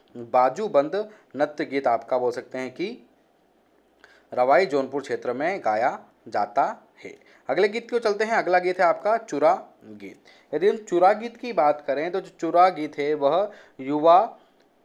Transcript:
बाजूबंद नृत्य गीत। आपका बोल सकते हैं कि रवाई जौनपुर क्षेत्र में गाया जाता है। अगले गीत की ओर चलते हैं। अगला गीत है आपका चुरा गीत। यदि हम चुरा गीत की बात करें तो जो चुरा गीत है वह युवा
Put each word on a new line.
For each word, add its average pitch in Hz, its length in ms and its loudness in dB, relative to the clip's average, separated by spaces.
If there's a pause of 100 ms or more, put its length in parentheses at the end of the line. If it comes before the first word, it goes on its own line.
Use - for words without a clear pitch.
(180)
बाजूबंद 143 920 0 (260)
नृत्य 147 300 -4
गीत। 135 220 -2
आपका 120 300 0
बोल 123 140 -2
सकते 127 260 -10
हैं 127 140 -10
कि 214 380 -10 (1200)
रवाई 135 320 4
जौनपुर 139 360 -2
क्षेत्र 123 320 -6
में 165 320 -4
गाया 117 340 0 (280)
जाता 127 580 -4 (200)
है। - 120 -18 (320)
अगले 170 180 2
गीत 226 220 -6
की 240 60 -4
ओर 226 60 -2
चलते 208 220 -2
हैं। 220 100 -4
अगला 180 260 2
गीत 180 200 -2
है 185 60 4
आपका 202 320 0
चुरा 170 480 0 (200)
गीत। 104 380 -20 (300)
यदि 165 160 2
हम 226 80 0
चुरा 185 360 2
गीत 233 240 -10
की 240 160 -10
बात 147 340 2
करें 147 240 -4
तो 185 100 -4
जो 175 80 -14 (100)
चुरा 170 300 4
गीत 151 280 -8
है 147 160 -2
वह 151 380 0 (280)
युवा 160 580 4 (480)